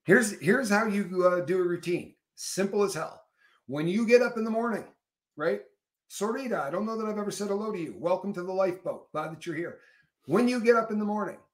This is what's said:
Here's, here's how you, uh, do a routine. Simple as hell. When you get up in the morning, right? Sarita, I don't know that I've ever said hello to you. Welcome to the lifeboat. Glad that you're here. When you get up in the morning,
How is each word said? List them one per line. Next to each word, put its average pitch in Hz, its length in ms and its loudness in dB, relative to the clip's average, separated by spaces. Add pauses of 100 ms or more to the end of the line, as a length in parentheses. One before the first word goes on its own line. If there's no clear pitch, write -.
Here's, 208 360 4
here's 208 300 2
how 214 160 4
you, 185 400 2
uh, 180 180 4
do 180 140 0
a 185 40 4
routine. 170 520 -2 (200)
Simple 196 480 -2
as 196 120 0
hell. - 280 -8 (440)
When 147 200 -4
you 214 200 0
get 240 160 8
up 240 160 -2
in 220 60 -2
the 226 60 -4
morning, 226 340 -2 (520)
right? 180 260 -2 (480)
Sarita, 226 500 -4
I 139 100 -4
don't 196 160 -2
know 220 100 -4
that 220 100 -4
I've 208 120 -4
ever 202 120 -4
said 202 180 -4
hello 208 240 -2
to 190 60 -6
you. 143 200 -6
Welcome 196 360 -2
to 175 80 -8
the 185 100 -6
lifeboat. 180 600 -2
Glad 160 200 -6
that - 140 -16
you're 165 100 -6
here. 165 240 -8 (460)
When 214 220 4
you 247 140 0
get 233 140 6
up 226 140 0
in 208 80 -2
the 208 60 -2
morning, 208 340 -4 (160)